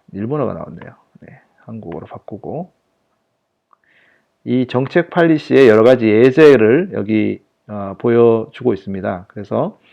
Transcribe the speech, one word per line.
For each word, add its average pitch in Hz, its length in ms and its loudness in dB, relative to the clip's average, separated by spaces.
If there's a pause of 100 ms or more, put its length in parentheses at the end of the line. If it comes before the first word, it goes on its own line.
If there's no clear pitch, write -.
(120)
일본어가 110 420 -8
나왔네요. 82 400 -18 (260)
네, - 220 -20 (240)
한국어로 95 400 -16
바꾸고 - 720 -16 (1700)
이 123 220 -4
정책 135 440 -4
팔리시의 143 580 2
여러 110 140 6
가지 113 260 4
예제를 131 840 4
여기, 104 480 -4 (240)
어, 101 320 -14
보여주고 117 760 0
있습니다. 98 560 -10
그래서 110 500 -8 (140)